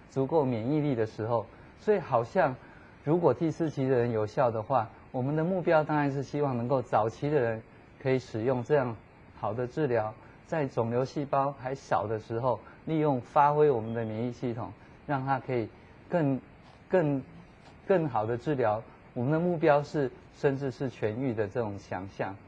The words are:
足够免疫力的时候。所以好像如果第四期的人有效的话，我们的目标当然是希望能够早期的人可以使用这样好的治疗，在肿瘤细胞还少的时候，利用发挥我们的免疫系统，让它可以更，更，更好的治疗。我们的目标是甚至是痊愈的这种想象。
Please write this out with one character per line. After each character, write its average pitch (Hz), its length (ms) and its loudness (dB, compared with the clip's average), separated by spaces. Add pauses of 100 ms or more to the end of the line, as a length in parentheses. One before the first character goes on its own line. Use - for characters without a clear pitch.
(100)
足 135 160 0
够 151 180 2
免 123 280 0
疫 151 80 2
力 147 140 0
的 113 100 0
时 107 220 -4
候。 113 180 0 (340)
所 214 160 2
以 196 60 2
好 175 240 0
像 147 300 2 (500)
如 156 120 4
果 165 160 4
第 165 160 0
四 151 220 -2
期 135 180 -2
的 135 80 4
人 120 140 2
有 107 160 0
效 123 240 0
的 110 100 -4
话， 117 280 0 (240)
我 127 100 -4
们 143 140 -2
的 156 80 0
目 180 180 -2
标 156 220 4
当 151 120 -2
然 143 140 2
是 139 120 -4
希 147 180 -6
望 139 160 0
能 117 100 -2
够 127 160 0
早 113 260 2
期 143 220 -4
的 151 100 2
人 113 220 -2 (400)
可 131 80 0
以 131 80 4
使 113 240 -6
用 123 220 0
这 147 100 2
样 123 200 0 (440)
好 107 140 -2
的 123 140 -4
治 151 200 -2
疗， 110 260 0 (340)
在 156 200 -2
肿 117 240 0
瘤 120 140 2
细 143 200 -4
胞 139 280 0
还 131 220 -8
少 104 320 -2
的 110 120 -2
时 113 200 -6
候， 120 200 0 (260)
利 160 140 -2
用 147 220 2
发 147 320 2
挥 151 180 6
我 120 100 0
们 110 120 -6
的 117 120 -4
免 110 220 -4
疫 120 60 -4
系 120 220 -6
统， 110 180 -8 (340)
让 135 180 -4
它 135 160 0
可 131 140 -6
以 110 140 -2 (400)
更， 139 320 2 (480)
更， 147 340 2 (640)
更 170 220 2
好 113 160 0
的 117 120 -2
治 151 180 -4
疗。 113 280 0 (320)
我 123 80 -4
们 131 100 0
的 160 80 2
目 175 160 0
标 151 260 4
是 143 280 -2 (260)
甚 139 200 2
至 135 140 -4
是 131 200 -6
痊 - 260 -4
愈 131 160 -2
的 107 160 -2
这 123 120 -4
种 104 180 -4
想 95 300 -8
象。 98 260 -8 (140)